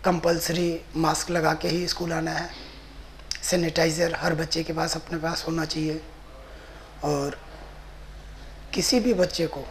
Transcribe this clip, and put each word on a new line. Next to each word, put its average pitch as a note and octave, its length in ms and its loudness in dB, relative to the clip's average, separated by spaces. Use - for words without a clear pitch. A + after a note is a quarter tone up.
कंपलसरी E3+ 640 4
मास्क D#3+ 320 2
लगा D#3+ 260 4
के - 140 -2
ही F3 180 2
स्कूल E3 260 -2
आना D#3+ 200 0
है, D#3 160 -4
सैनिटाइज़र E3 760 4
हर E3 180 2
बच्चे D#3+ 280 0
के D#3+ 100 -2
पास, D#3+ 220 0
अपने E3 240 -4
पास D#3+ 280 -2
होना D#3+ 200 0
चाहिए D#3 340 0
और C#3+ 380 0
किसी A#3 260 4
भी A3+ 160 6
बच्चे F3 320 4
को - 120 -6